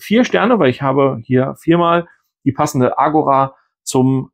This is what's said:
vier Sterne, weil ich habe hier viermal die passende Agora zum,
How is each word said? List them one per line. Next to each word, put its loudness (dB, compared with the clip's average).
vier 0
Sterne, 0
weil 2
ich -6
habe 0
hier -2
viermal 0
die 0
passende -2
Agora 0
zum, -2